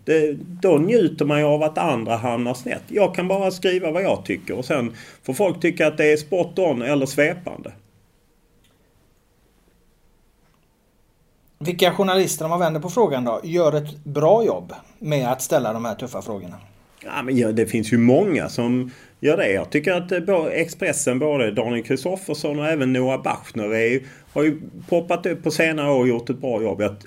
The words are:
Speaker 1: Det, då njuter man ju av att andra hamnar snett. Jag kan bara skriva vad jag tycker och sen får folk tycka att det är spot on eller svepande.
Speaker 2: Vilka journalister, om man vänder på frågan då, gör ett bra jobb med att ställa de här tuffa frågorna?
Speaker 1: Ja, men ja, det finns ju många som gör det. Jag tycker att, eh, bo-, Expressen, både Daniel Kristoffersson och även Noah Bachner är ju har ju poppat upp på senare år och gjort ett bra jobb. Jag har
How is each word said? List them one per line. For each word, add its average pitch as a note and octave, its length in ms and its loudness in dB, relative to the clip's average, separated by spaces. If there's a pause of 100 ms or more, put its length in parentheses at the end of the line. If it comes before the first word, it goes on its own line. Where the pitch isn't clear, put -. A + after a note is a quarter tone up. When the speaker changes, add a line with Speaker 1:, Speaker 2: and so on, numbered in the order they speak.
Speaker 1:
Det, D3+ 300 4 (260)
då F3+ 160 6
njuter F3 480 4
man D3 140 2
ju D3+ 60 4
av D3+ 180 4
att D#3 140 0
andra A#2+ 380 0
hamnar A#2+ 380 -2
snett. - 340 -8
Jag F#3+ 280 2
kan F3+ 120 -2
bara G3 240 0
skriva F3+ 400 -2
vad F3+ 120 -2
jag G#2+ 220 -2
tycker F#2 320 -6
och B2 80 -6
sen A#2+ 280 -2 (300)
får C4 100 -6
folk F#3 280 0
tycka E3+ 260 2
att D3+ 100 -2
det D#3+ 80 2
är D3+ 120 6
spot F3 420 -2
on D3+ 220 2
eller C3+ 240 0
svepande. - 640 -2 (4000)
Speaker 2:
Vilka F3 320 2
journalister, F#3 540 0
om D#3 40 -2
man E3+ 100 0
vänder D#3 200 0
på E3 100 -8
frågan C#3+ 360 0
då, A2+ 180 -2
gör D#3+ 340 2
ett - 260 -8
bra D#3 420 4
jobb F#2 280 -4 (260)
med C#3 320 -2
att B2+ 100 -4
ställa A#2+ 320 0
de A2+ 120 -6
här A2 100 -6
tuffa G#2 260 -10
frågorna? F#2 340 -12 (500)
Speaker 1:
Ja, C3 180 -8
men C3 140 0
ja, A2+ 140 2
det A2+ 140 2
finns A2 280 -2
ju A#2+ 40 6
många B2+ 520 4
som B2 420 -2 (280)
gör D3+ 180 2
det. C#3+ 140 0
Jag F2+ 180 -2
tycker D3+ 220 0
att, F3+ 200 -2
eh, F3+ 80 0
bo-, E3+ 300 0
Expressen, C#3+ 720 -2
både C#3+ 320 0
Daniel A#2 320 -2
Kristoffersson D3+ 760 -4
och D3+ 80 -2
även C#3 260 0
Noah B2+ 300 0
Bachner G#2+ 500 -4
är A2+ 160 4
ju C3+ 140 0 (300)
har D3 100 0
ju D#3 180 0 (280)
poppat F3 360 0
upp F3 180 -4
på D#3+ 80 0
senare D#3 400 0
år C3+ 80 4
och B2+ 80 4
gjort A#2 220 0
ett B2 120 -4
bra A#2 200 -2
jobb. G2+ 200 -2
Jag G#2 80 2
har G#2 160 -14